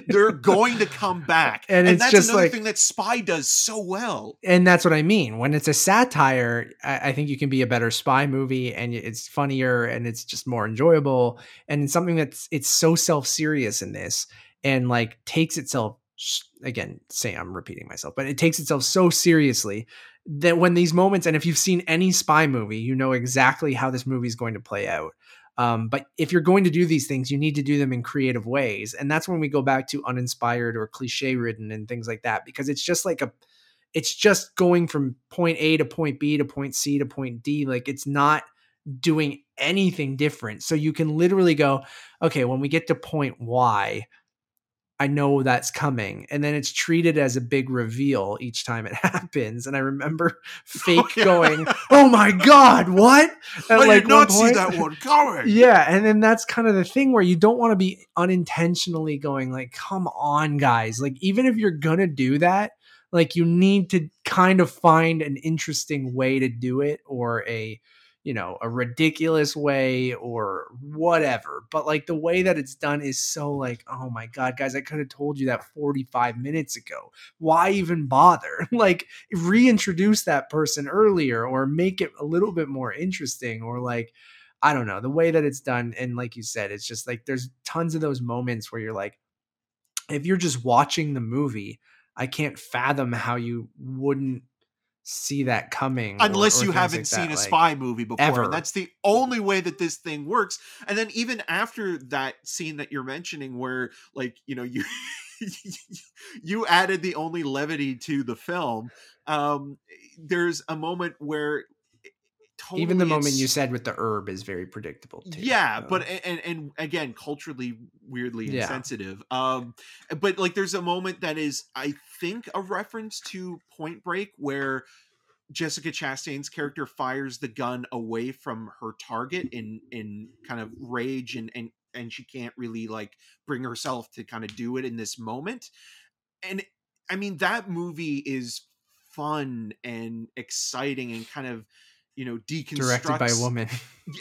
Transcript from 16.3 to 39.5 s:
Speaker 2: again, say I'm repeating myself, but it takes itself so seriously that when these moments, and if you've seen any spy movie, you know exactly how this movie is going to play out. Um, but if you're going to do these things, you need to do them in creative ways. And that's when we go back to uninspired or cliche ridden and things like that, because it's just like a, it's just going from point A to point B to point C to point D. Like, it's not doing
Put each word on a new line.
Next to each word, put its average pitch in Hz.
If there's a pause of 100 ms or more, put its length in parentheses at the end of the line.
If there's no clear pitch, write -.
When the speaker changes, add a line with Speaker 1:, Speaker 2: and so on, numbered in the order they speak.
Speaker 2:
again, 120
say -
I'm 90
repeating -
myself, -
but 135
it 139
takes 165
itself 143
so 185
seriously 135 (380)
that 165
when 175
these 175
moments, 185
and 160
if 147
you've 165
seen 180
any 175
spy 156
movie, 110
you 120
know 131
exactly 131
how 131
this 127
movie 123
is 117
going 117
to 98
play 101
out. 78 (440)
Um, 117
but 135 (100)
if 160
you're 175
going 185
to 180
do 170
these 156
things, 131
you 143
need 147
to 147
do 143
them 139
in 123
creative 127
ways. 113
And 139
that's 156
when 175
we 151
go 139
back 135
to 143
uninspired 120
or 110
cliche 131
ridden 110
and 107
things 117
like 113
that, 107
because 135
it's 143
just 175
like 165
a, 127 (600)
it's -
just -
going 175
from 139 (120)
point 170
A 156
to 147
point 143
B 147
to 143
point 139
C 143
to 139
point 127
D. 147
Like, 127
it's 135
not 143 (560)
doing 151 (160)